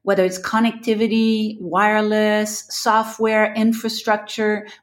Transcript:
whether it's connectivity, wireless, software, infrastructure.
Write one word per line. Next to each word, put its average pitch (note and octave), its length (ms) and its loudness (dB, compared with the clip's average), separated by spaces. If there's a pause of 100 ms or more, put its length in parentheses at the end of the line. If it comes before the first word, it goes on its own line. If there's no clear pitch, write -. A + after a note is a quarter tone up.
whether G3 200 2
it's F#3 160 -2
connectivity, A3 1200 0
wireless, G#3+ 1120 0
software, A3 840 0
infrastructure. A3 1120 -2 (160)